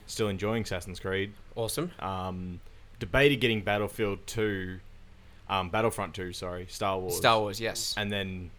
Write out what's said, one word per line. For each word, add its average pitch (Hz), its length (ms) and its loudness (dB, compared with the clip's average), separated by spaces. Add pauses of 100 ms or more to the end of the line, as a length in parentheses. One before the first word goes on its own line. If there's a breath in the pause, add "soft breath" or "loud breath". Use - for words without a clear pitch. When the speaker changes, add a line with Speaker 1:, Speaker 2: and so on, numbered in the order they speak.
Speaker 1:
Still 110 200 0
enjoying 104 360 0
Assassin's 90 360 -4
Creed. 98 320 0 (240)
Speaker 2:
Awesome. 147 440 -2
Speaker 1:
Um, 92 600 -4 (400 soft breath)
debated 135 400 6
getting 113 220 4
Battlefield 101 680 2
two, 95 520 -2 (680 soft breath)
um, 92 220 2
Battlefront 107 460 2
two, 90 180 -6
sorry, 90 360 -6
Star 98 300 0
Wars. 92 160 -2
Speaker 2:
Star 113 240 8
Wars, 104 220 0
yes. - 340 -2
Speaker 1:
And 104 160 0
then 92 480 -4